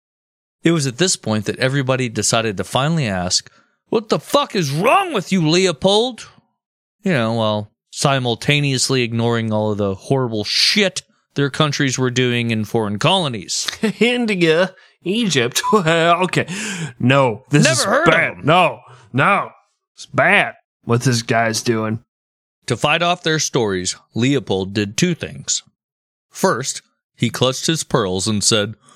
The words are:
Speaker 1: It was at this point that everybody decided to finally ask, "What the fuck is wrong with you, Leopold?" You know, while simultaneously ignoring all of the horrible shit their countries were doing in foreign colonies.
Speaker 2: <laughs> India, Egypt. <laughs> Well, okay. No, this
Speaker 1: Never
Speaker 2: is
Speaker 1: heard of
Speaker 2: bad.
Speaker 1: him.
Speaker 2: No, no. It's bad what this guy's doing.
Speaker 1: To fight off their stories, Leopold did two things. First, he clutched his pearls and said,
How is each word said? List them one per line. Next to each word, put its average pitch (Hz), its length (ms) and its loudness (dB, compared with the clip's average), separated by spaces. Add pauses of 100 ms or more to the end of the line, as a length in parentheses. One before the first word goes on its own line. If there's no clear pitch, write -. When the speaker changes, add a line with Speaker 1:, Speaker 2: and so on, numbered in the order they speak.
(640)
Speaker 1:
It 165 80 4
was 151 160 0
at 120 100 -6
this 190 180 0
point 107 300 -4
that - 140 -6
everybody 131 500 0
decided 110 480 -2
to 98 80 -4
finally 147 420 0
ask, 92 420 -4 (380)
"What 226 220 -2
the 190 100 0
fuck - 360 -2
is 156 160 0
wrong 302 420 2
with 196 180 -4
you, 175 160 2
Leopold?" 190 800 0 (760)
You 190 100 0
know, 113 200 0
while 107 380 -2 (200)
simultaneously 135 1120 0
ignoring 117 500 -2
all 107 180 0
of 101 60 -2
the 101 160 0
horrible 113 500 -2
shit - 600 0 (320)
their 143 160 0
countries 143 480 0
were 127 100 0
doing 120 400 0
in 110 160 0
foreign 104 320 -2
colonies. 135 720 -2 (140)
Speaker 2:
<laughs> 214 160 -4
India, 190 760 2 (300)
Egypt. 185 640 0
<laughs> 202 40 0
Well, 170 520 2
okay. 151 240 -2 (500)
No, 127 540 2
this 147 140 6
Speaker 1:
Never 311 80 4
Speaker 2:
is 277 100 -2
Speaker 1:
heard 254 240 2
of 330 40 6
Speaker 2:
bad. 147 260 2
Speaker 1:
him. 98 80 -14
Speaker 2:
No, 156 340 4 (340)
no. 151 380 0 (420)
It's - 140 -20
bad 147 480 2 (280)
what 120 180 2
this 120 200 0
guy's 113 400 0
doing. 110 420 -2 (640)
Speaker 1:
To - 100 -2
fight 160 260 0
off 175 200 0
their 160 160 0
stories, 98 560 -2 (200)
Leopold 104 580 0
did 104 240 -2
two 175 180 0
things. - 460 -8 (720)
First, 131 500 -4 (340)
he 120 140 0
clutched - 380 -2
his 160 160 -2
pearls 95 440 -2
and 107 160 -2
said, 107 300 0 (220)